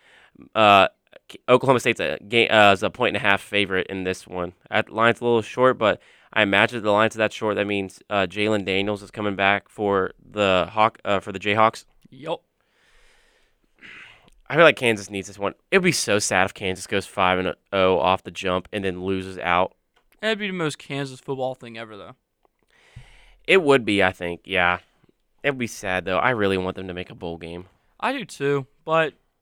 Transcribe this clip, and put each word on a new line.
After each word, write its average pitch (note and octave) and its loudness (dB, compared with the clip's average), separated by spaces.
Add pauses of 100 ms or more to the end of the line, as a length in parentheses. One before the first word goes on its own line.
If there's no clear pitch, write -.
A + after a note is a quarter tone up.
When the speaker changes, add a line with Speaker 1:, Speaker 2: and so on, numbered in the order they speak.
(540)
Speaker 1:
Uh, G2+ 8 (400)
K-, - -20 (120)
Oklahoma B2+ 4
State's A#2 -2
a D#2 -4
ga-, A2+ 2
uh, G#2 6
is G2 -2
a G#2 -2
point G2+ -2
and G2+ -6
a G#2+ 0
half G2 2
favorite F#2+ -2
in F#2+ -8
this F2+ -6
one. F2+ -8 (160)
At, G#2+ -2
line's A2+ 0
a A#2+ -6
little A#2+ 2
short, B2+ 0
but G#2 0 (320)
I A2 0
imagine G#2 2
the G#2 0
line's G#2+ 2
that G#2+ -2
short. G#2+ -4
That G2+ -2
means, G2+ -6
uh, G2 -2
Jalen G#2 -2
Daniels G2 -2
is G2 -20
coming G#2 -6
back G2 0
for G2 -2 (120)
the F#2 0
Hawk-, A2 0
uh, G2 0
for G#2+ -10
the G2 -8
Jayhawks. G#2+ 0 (240)
Speaker 2:
Yup. - -12 (2000)
Speaker 1:
I C3 -6
feel E3+ 8
like A#2 8
Kansas A2 0
needs G2 -8
this G2+ -20
one. G2 -4 (160)
It'd F#3 2
be F3+ 2
so G#2 0
sad F#2+ 2
if - -8
Kansas F#2 -8
goes G2 -4
five F#2 0
and F#2 -2 (180)
oh F#2 2
off F2+ 0
the - -16
jump F2+ -6
and G#2 -6
then F2+ -6
loses F#2+ -6
out. F2+ 0 (460)
Speaker 2:
That'd G#3+ -4
be G#3 -6
the F#3+ -6
most D#3+ -4
Kansas C#3 -10
football C3 -6
thing A#2 -18
ever, A2 -16
though. F#2+ -18 (1300)
Speaker 1:
It F#3 4
would C#3 4
be, G2+ 2
I F#2 2
think, F2 -8
yeah. F2+ 0 (640)
It'd C#3 -2
be B2 -4
sad, F#2 -6
though. F#2 -2
I B2 2
really G2+ 0
want F#2 -4
them F#2+ -14
to F2 -10
make F2+ -12
a - -20
bowl E2+ -10
game. E2+ -14 (340)
Speaker 2:
I A#3+ -4
do, C4 -10
too, C#3 -4 (180)
but D#3+ -2 (260)